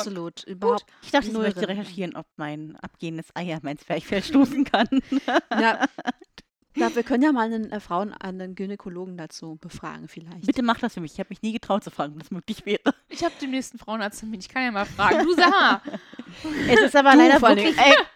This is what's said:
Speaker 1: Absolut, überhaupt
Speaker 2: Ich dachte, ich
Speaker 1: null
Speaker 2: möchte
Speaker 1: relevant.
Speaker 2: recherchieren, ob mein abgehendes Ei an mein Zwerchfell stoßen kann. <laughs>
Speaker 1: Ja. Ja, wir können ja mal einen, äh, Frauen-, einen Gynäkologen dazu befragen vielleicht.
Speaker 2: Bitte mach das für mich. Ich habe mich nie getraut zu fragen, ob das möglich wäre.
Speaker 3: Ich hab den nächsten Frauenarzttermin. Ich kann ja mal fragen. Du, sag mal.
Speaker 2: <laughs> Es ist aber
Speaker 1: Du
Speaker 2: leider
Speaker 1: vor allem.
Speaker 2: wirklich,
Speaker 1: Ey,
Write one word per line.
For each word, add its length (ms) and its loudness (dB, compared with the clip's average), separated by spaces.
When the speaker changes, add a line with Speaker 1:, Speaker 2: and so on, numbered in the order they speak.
Speaker 1:
Absolut, 360 -10
überhaupt 420 -2
Speaker 2:
Ich 100 -14
dachte, 160 2
ich 60 -6
Speaker 1:
null 100 -2
Speaker 2:
möchte 180 -2
Speaker 1:
relevant. 180 -4
Speaker 2:
recherchieren, 360 -8
ob 200 -14
mein 420 -10
abgehendes 580 -12
Ei 200 -6
an 80 -10
mein 140 -8
Zwerchfell 460 -4
stoßen 420 2
kann. 280 2
<laughs> 60 2
Speaker 1:
Ja. 280 2
Ja, 200 0
wir 80 0
können 200 0
ja 80 4
mal 220 2
einen, 180 -6
äh, 80 -8
Frauen-, 340 -6
einen 420 -12
Gynäkologen 600 -12
dazu 460 -14
befragen 460 -14
vielleicht. 400 -12
Speaker 2:
Bitte 160 -2
mach 160 0
das 160 -6
für 60 -10
mich. 120 -10
Ich 60 -14
habe 100 -8
mich 140 -14
nie 100 -4
getraut 300 -4
zu 80 -14
fragen, 220 -8
ob 60 -16
das 120 -16
möglich 340 -10
wäre. 300 -2
Speaker 3:
Ich 140 -8
hab 140 -4
den 140 -8
nächsten 260 -8
Frauenarzttermin. 640 -10
Ich 100 -18
kann 140 -4
ja 80 -2
mal 140 -4
fragen. 380 2
Du, 120 2
sag 160 6
mal. 340 4
Speaker 2:
<laughs> 60 -12
Es 140 6
ist 140 2
aber 160 8
Speaker 1:
Du 80 10
Speaker 2:
leider 200 8
Speaker 1:
vor 100 6
allem. 100 6
Speaker 2:
wirklich, 180 2
Speaker 1:
Ey, 160 8